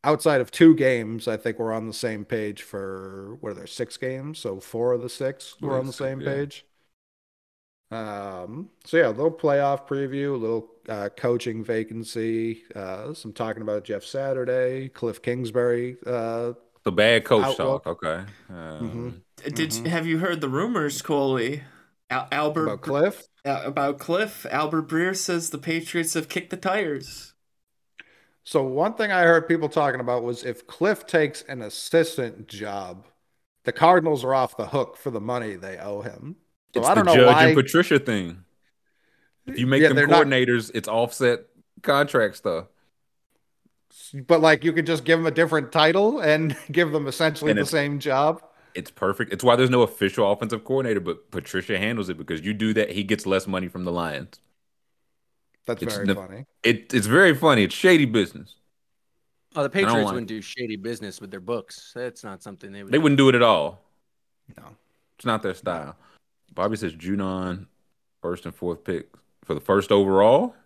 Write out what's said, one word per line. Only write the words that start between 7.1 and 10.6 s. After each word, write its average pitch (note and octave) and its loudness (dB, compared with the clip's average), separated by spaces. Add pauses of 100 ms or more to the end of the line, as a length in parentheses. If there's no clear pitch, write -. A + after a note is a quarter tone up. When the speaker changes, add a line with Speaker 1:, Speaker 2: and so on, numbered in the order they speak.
Speaker 1:
Um, G#2 -12 (160)
so - -2
yeah, D#3+ 6
a - 2
little C#3 0
playoff C#3+ 0
preview, C#3 -4
a - -6
little, A2+ -4 (200)